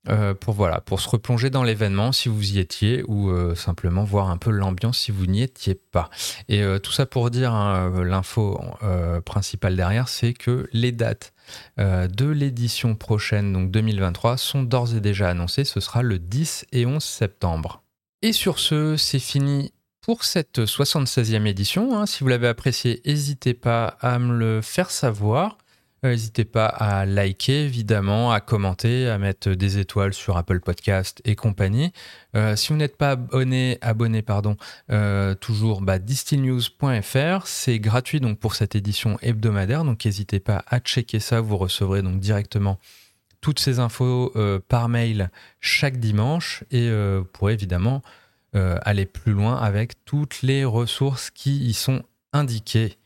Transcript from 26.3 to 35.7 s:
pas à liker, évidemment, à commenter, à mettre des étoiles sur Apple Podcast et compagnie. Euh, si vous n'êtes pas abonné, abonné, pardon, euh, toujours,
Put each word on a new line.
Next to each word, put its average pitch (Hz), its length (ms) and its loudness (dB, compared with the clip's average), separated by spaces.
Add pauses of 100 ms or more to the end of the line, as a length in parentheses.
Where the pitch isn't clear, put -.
pas 110 200 2
à 101 400 0
liker, 101 580 0
évidemment, 113 680 2
à 104 100 2
commenter, 113 680 0
à 107 120 -2
mettre 98 320 -2
des 98 260 2
étoiles 98 380 0
sur - 200 -2
Apple 87 240 2
Podcast 95 680 -2
et 107 100 2
compagnie. 110 580 0 (420)
Euh, 107 200 2
si - 180 -2
vous 151 60 2
n'êtes 147 180 -2
pas 143 140 2
abonné, 131 720 0
abonné, 113 420 0
pardon, 104 340 0 (320)
euh, 101 460 2
toujours, 107 460 0